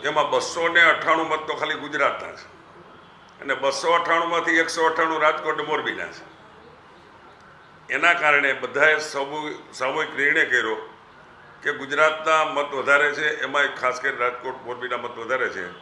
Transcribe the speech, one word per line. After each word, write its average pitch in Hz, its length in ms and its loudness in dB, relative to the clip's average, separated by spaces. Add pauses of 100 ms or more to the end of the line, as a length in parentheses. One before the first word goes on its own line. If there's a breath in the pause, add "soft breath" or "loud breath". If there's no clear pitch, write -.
એમાં 147 280 0
બસો 147 380 0
ને 170 140 4
અઠ્ઠાણું 160 480 4
મત 151 180 -4
તો 151 80 -4
ખાલી 156 180 -4
ગુજરાતના 139 540 -2
છે - 180 -14 (960)
અને 135 120 -4
બસો 135 380 0
અઠ્ઠાણુંમાંથી 165 600 2
એકસો 165 340 2
અઠ્ઠાણું 160 360 0
રાજકોટ 156 360 2
અને 147 100 -6
મોરબીના 107 380 -4
છે. - 180 -14 (1700)
એના 151 240 2
કારણે 143 400 4
બધાએ 143 460 2
સમૂહ-, 147 720 -6
સામૂહિક 143 440 -4
નિર્ણય 143 280 2
કર્યો 113 300 0 (880)
કે 147 100 -2
ગુજરાતના 151 720 2
મત 139 280 -4
વધારે 139 400 4
છે, 151 280 -2
એમાંય 139 260 0
ખાસ 127 340 -2
કરીને 135 160 -2
રાજકોટ, 120 480 -4
મોરબીના 123 320 -6
મત 117 200 -8
વધારે 117 320 -2
છે. 92 200 -8 (120)